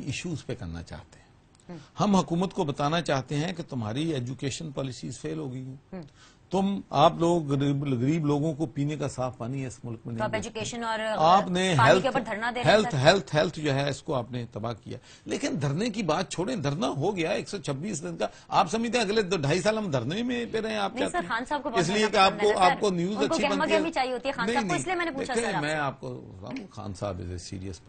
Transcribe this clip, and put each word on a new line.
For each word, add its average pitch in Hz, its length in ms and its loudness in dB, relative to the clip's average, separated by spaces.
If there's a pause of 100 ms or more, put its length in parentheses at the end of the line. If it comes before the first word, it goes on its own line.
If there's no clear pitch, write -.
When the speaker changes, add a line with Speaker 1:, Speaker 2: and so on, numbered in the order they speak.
Speaker 1:
इश्यूज 160 360 -6
पे - 140 -8
करना 82 260 -10
चाहते - 380 -16
हैं। - 60 -20 (440)
Speaker 2:
हम्म। 170 100 -14 (180)
Speaker 1:
हम 196 180 4
हुकूमत 175 380 2
को 190 120 -2
बताना 147 360 0
चाहते 143 340 -2
हैं 160 200 -2
कि 165 100 -8
तुम्हारी 131 480 -4
एजुकेशन 135 580 -6
पॉलिसीज 139 460 -8
फेल 156 220 -8
हो 151 100 -6
गई 131 140 -10
हैं, 131 160 -14 (140)
Speaker 2:
हम्म। 180 100 -12 (480)
Speaker 1:
तुम, 196 400 0
आप 151 280 6
लोग 165 380 2
गरीब, 139 440 0
गरीब 151 240 2
लोगों 147 280 2
को 151 120 -2
पीने 147 320 -2
का 143 100 -2
साफ 127 300 -4
पानी 131 240 -6
है 131 60 -6
इस - 180 -12
मुल्क 117 120 -8
में - 80 -20
Speaker 2:
तो 123 60 -8
Speaker 1:
नहीं 113 120 -2
Speaker 2:
आप - 80 -2
Speaker 1:
देते। 214 160 -4
Speaker 2:
एजुकेशन 226 360 -8
और, 220 180 -2
Speaker 1:
आपने 185 760 4
Speaker 2:
पानी 156 240 8
के 262 60 0
Speaker 1:
हेल्थ, 254 80 2
Speaker 2:
ऊपर 262 80 0
धरना 226 280 -4
दे 226 100 -4
रहे 143 80 4
हैं, 202 100 8
Speaker 1:
हेल्थ, 180 120 2
Speaker 2:
सर। 156 60 0
Speaker 1:
हेल्थ, 165 360 6
हेल्थ 151 260 2
जो 151 120 0
है 139 180 0
इसको 143 240 -4
आपने 123 320 -4
तबाह 110 280 -6
किया। 107 260 -12 (280)
लेकिन 247 300 -2
धरने 151 320 0
की 208 140 -4
बात 165 280 0
छोड़ें, 202 300 -2
धरना 143 260 -2
हो 190 240 0
गया 170 200 -2
एक - 180 -2
सौ 202 80 -8
छब्बीस 151 420 -6
दिन 170 180 -8
का। - 120 -2 (220)
आप 180 160 4
समझते 226 300 0
हैं 233 80 2
अगले 214 180 2
दो, 190 140 0
ढाई 156 240 2
साल 214 160 2
हम 208 140 -4
धरने 139 320 0
में 240 280 -4
पे 220 80 -2
रहे 220 140 -4
हैं? 214 60 -2
आप 196 120 -2
Speaker 2:
नहीं 226 80 -6
Speaker 1:
चाहते 285 120 0
Speaker 2:
सर, 349 80 -2
Speaker 1:
हैं? - 100 -4
Speaker 2:
खान 247 160 -2
साहब 294 160 -2
को 285 80 -6
बहुत 226 120 4
Speaker 1:
इसलिए 175 160 0
Speaker 2:
ज्यादा 214 200 4
Speaker 1:
कि - 0 -
आपको, 208 320 6
Speaker 2:
पसंद 202 120 4
है, 185 80 8
सर। - 20 8
Speaker 1:
आपको 196 200 2
न्यूज़ 180 200 0
Speaker 2:
उनको 247 120 0
Speaker 1:
अच्छी 311 200 2
बनती 285 120 2
Speaker 2:
गहमा-गहमी 311 300 2
Speaker 1:
है। 330 60 -2
Speaker 2:
चाहिए 254 220 -2
होती 247 160 -4
है - 40 -2
खान 247 120 -2
Speaker 1:
नहीं, 226 100 0
Speaker 2:
साहब 262 100 2
को, 185 60 0
Speaker 1:
नहीं। 349 80 2
Speaker 2:
इसलिए 359 160 -2
मैंने 339 160 0
पूछा, 262 240 -4
Speaker 1:
देखिए, 226 160 0
Speaker 2:
सर, 185 80 0
Speaker 1:
मैं 151 160 0
Speaker 2:
आपसे। 151 320 -4
Speaker 1:
आपको - 20 -8
बताऊं, 123 580 -10
खान 101 260 -10
साहब 98 240 -4
is 90 260 -8
a - 100 -12
serious 95 360 -10